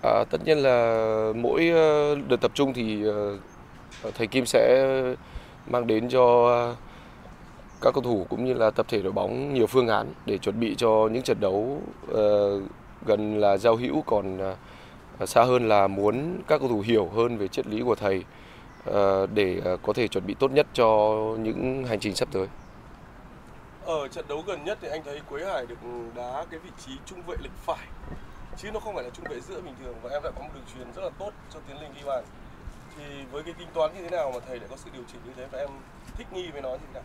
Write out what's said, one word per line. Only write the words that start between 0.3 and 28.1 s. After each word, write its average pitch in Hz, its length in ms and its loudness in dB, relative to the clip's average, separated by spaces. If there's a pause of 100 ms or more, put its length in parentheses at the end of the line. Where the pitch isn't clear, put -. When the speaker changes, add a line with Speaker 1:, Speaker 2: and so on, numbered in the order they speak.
Speaker 1:
nhiên 156 120 4
là 131 200 4 (580)
mỗi, 151 340 2
ờ, 151 460 4 (120)
đợt 123 140 2
tập - 120 2
trung 135 200 2
thì, 110 300 -2
ờ, 104 340 0 (800)
thầy 117 100 0
Kim 127 180 2
sẽ 123 400 6 (840)
mang 123 200 0
đến 110 220 2
cho, 120 380 8
ờ, 120 280 2 (1040)
các 123 120 4
cầu 131 100 0
thủ 110 260 0
cũng 117 160 -2
như 127 80 0
là 113 160 4
tập - 200 0
thể 104 120 0
đội 92 100 -2
bóng 113 420 -2
nhiều 117 140 4
phương 127 200 4
án 110 260 0 (120)
để 101 120 -2
chuẩn 104 220 -2
bị 113 180 0
cho 110 340 4
những 127 120 -2
trận 117 160 0
đấu, 104 420 0 (320)
ờ, 104 460 4 (460)
gần 107 340 2
là 101 180 6
giao 113 180 6
hữu, 131 260 -2
còn, 98 360 -2 (800)
ờ, 95 80 -4
xa 117 180 6
hơn 123 240 4
là 101 200 6
muốn 107 600 0
các 151 120 4
cầu 135 100 0
thủ 113 100 2
hiểu 107 360 2
hơn 117 220 2
về 101 100 -2
triết - 200 -4
lý 107 140 -4
của 120 140 2
thầy, 98 280 0 (640)
ờ, 98 480 2
để, 92 320 2
ờ, 90 120 0
có 104 160 -2
thể 107 140 0
chuẩn 95 180 -4
bị 98 140 -4
tốt 131 120 4
nhất 147 220 4
cho 110 420 4 (240)
những 127 460 -4
hành 110 140 -2
trình 95 160 -4
sắp - 160 -2
tới. 95 160 -2 (1400)
Speaker 2:
Ở 156 220 -4
trận 165 200 -12
đấu 151 200 -8
gần 165 160 -8
nhất 190 180 -6
thì 180 60 -12
anh 156 160 -8
thấy 147 260 -12
Quế 147 160 -8
Hải 156 200 -6
được 117 140 -14 (360)
đá 123 360 -10
cái 160 80 -14
vị 175 100 -20 (160)
trí 262 60 -16 (140)
trung 180 220 -16
vệ 180 140 -10
lệch - 240 -14
phải, - 220 -6 (680)